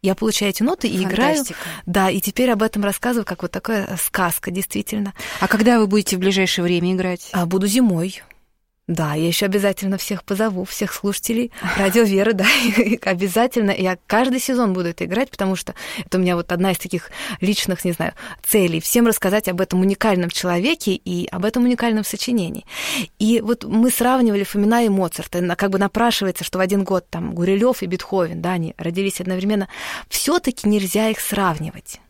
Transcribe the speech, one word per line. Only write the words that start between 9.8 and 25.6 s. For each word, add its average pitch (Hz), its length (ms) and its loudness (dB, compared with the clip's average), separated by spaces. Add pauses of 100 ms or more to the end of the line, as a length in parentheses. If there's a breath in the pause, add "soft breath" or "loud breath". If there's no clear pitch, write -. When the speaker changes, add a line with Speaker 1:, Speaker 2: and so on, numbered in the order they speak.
Speaker 1:
всех - 260 -6
позову, 196 400 -2
всех - 300 -6
слушателей 226 580 -2 (240 loud breath)
Радио 196 280 4
Вера, 196 280 4
да, 190 140 2 (100)
<laughs> 254 80 0 (140)
и 226 240 4
обязательно. 202 680 2
Я 185 360 0
каждый 254 340 2
сезон 247 320 2
буду 180 160 0
это 170 160 -6
играть, 214 260 -2
потому 190 260 -2
что - 180 -8 (240 loud breath)
это - 180 -4
у 185 60 4
меня 180 140 2
вот 170 160 -4
одна 180 200 2
из 175 60 -2
таких - 320 -6 (320 loud breath)
личных, 190 420 0
не 175 80 0
знаю, 165 220 -4 (280 loud breath)
целей — 170 380 2
всем 233 260 4
рассказать 208 420 0
об 180 120 -2
этом 185 220 2
уникальном 190 480 0
человеке 185 640 0
и 180 320 -6
об 180 180 -6
этом 233 200 2
уникальном 233 380 2
сочинении. 214 600 -4 (540 loud breath)
И 220 240 2
вот 233 220 -2
мы 226 260 4
сравнивали 240 540 2
Фомина 220 420 2
и - 20 2
Моцарта, 185 480 -2
и 175 60 0
на-, 175 140 0
как 196 120 0